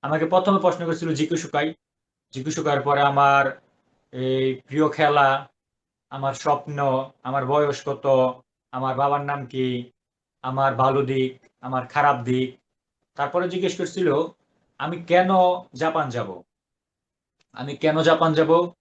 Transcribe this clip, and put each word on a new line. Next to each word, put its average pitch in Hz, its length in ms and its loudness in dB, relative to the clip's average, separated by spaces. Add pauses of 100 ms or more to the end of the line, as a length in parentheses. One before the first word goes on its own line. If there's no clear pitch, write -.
আমাকে 156 220 0
প্রথমে 185 340 4
প্রশ্ন 175 220 2
করেছিল 165 320 -4
জিকু 156 220 -2
সুকাই। 151 320 -2 (680)
জিকু 131 160 -8
সুকাইয়ের 147 340 -2
পরে 143 220 2
আমার 139 380 4 (680)
এই 131 340 -2 (140)
প্রিয় 151 300 0
খেলা, 147 380 2 (840)
আমার 135 220 -4
স্বপ্ন, 143 440 -4 (440)
আমার 131 240 -4
বয়স 143 360 0
কত, - 240 -6 (680)
আমার 127 240 -6
বাবার 143 280 0
নাম 143 220 -6
কি, 131 200 -4 (760)
আমার 131 300 0
ভালো 131 300 2
দিক, 131 280 -2 (300)
আমার 127 260 -6
খারাপ 147 360 2
দিক। 127 240 -2 (680)
তারপরে 143 320 -2
জিজ্ঞেস 180 280 -4
করছিল 180 320 -4 (720)
আমি 165 160 -6 (100)
কেন 185 240 4 (440)
জাপান 160 360 -2
যাব, 113 200 -6 (1300)
আমি 143 200 -10
কেন 156 260 2
জাপান 160 300 4
যাব 156 180 4 (300)